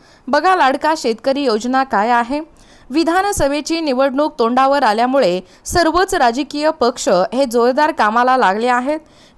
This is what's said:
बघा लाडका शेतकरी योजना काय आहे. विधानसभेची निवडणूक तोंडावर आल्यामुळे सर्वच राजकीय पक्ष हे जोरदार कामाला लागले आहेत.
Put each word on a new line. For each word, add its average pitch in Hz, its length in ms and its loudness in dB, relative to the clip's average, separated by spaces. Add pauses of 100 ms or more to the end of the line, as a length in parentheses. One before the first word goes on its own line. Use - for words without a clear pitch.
(280)
बघा 311 280 2
लाडका 302 400 0
शेतकरी 269 460 -2
योजना 247 420 0
काय 226 260 0
आहे. 240 300 0 (500)
विधानसभेची 320 880 -2
निवडणूक 285 580 -2
तोंडावर 269 440 2
आल्यामुळे 226 580 2 (240)
सर्वच 349 500 0
राजकीय 294 560 0
पक्ष 254 380 -2
हे 214 360 0
जोरदार 247 480 0
कामाला 247 440 2
लागले 214 300 0
आहेत. 254 320 -2 (400)